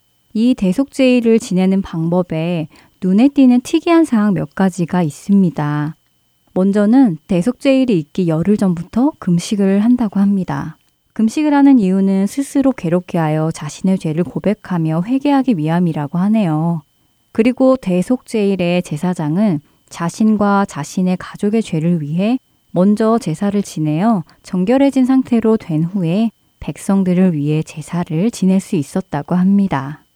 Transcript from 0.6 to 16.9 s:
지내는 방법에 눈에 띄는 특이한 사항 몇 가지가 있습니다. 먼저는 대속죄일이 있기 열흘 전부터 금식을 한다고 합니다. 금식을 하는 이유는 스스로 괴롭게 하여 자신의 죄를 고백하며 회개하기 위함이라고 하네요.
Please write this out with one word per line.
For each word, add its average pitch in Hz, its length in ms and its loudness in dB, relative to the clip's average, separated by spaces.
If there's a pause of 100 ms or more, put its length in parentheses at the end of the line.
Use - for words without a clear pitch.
지내는 190 420 0
방법에 170 840 -4 (360)
눈에 208 260 4
띄는 254 320 4
특이한 330 440 2
사항 208 280 0
몇 156 220 -4
가지가 180 480 0
있습니다. 151 920 -2 (580)
먼저는 202 640 2 (100)
대속죄일이 247 680 0
있기 170 300 -4
열흘 170 300 0
전부터 208 640 -2
금식을 196 600 0
한다고 233 400 0
합니다. 180 580 -2 (360)
금식을 294 400 0
하는 277 260 6
이유는 190 480 2
스스로 277 440 -2
괴롭게 175 460 -4
하여 156 340 0
자신의 180 480 -4
죄를 160 240 -4
고백하며 170 840 -2
회개하기 262 520 0
위함이라고 160 600 -2
하네요. 170 640 0 (500)